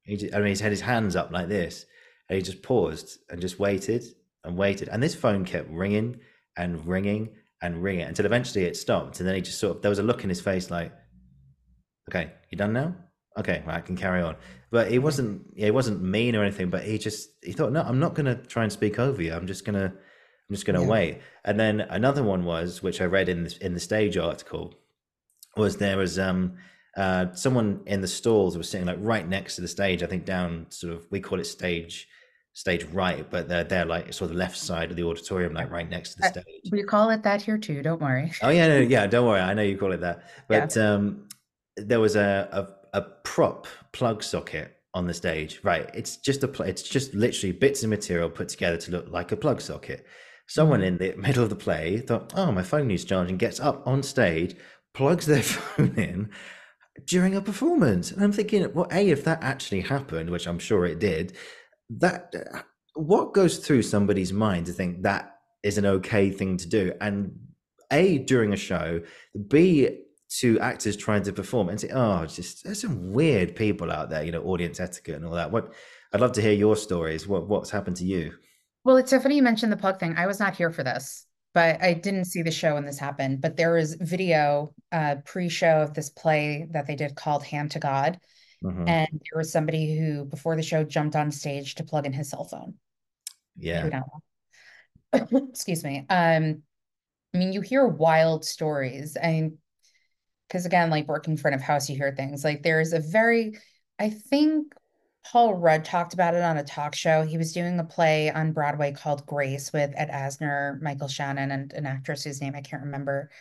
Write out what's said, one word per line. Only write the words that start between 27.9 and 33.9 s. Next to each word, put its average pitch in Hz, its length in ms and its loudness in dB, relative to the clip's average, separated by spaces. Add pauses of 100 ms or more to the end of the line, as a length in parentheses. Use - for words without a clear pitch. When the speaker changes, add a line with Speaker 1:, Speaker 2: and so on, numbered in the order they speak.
Speaker 1:
the 92 60 -2
stalls 95 500 2
was 82 120 -8
sitting, 92 180 -4
like, 90 120 -4
right 104 280 -2
next 95 280 -4
to - 60 -10
the 87 60 -6
stage, 92 360 0
I - 20 0
think 87 200 -6
down 87 440 -4
sort 85 240 -10
of, 85 160 -14
we 98 120 -4
call 95 180 -4
it 82 60 -4
stage, 85 600 -6 (480)
stage 87 320 -2
right, 80 440 -2
but 87 180 -4
they're, 85 160 0
they're, 87 220 0
like, 82 280 -4